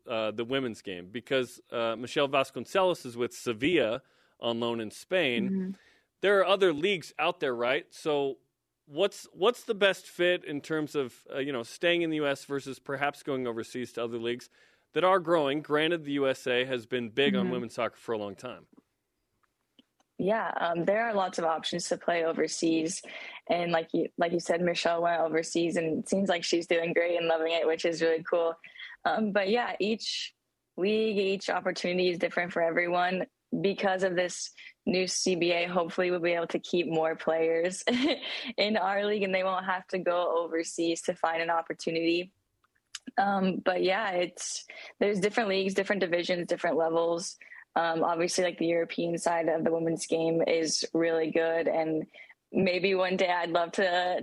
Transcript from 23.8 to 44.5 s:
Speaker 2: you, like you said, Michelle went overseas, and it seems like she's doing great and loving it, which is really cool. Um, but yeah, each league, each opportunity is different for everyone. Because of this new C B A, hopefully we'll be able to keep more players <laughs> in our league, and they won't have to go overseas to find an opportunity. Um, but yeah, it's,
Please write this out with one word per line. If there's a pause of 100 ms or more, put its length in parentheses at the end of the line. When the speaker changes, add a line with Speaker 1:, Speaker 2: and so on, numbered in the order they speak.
Speaker 2:
you, (100)
like
you
said,
Michelle
went
overseas,
and
it
seems
like
she's
doing
great
and
loving
it,
which
is
really
cool. (500)
Um,
but
yeah,
each (420)
league,
each
opportunity
is
different
for
everyone. (340)
Because
of
this (360)
new
C
B
A,
hopefully
we'll
be
able
to
keep
more
players (360)
<laughs>
in
our
league,
and
they
won't
have
to
go
overseas
to
find
an
opportunity. (840)
Um,
but
yeah,
it's, (320)